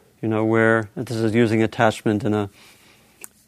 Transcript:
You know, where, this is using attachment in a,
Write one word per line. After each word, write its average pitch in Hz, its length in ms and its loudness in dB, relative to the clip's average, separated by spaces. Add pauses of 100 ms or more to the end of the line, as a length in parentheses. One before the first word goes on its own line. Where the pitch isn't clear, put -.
(200)
You 113 80 -4
know, 110 160 0
where, 113 500 2
this 120 220 -8
is 110 180 -2
using 113 280 2
attachment 107 600 0
in 104 120 -2
a, 101 160 -2 (960)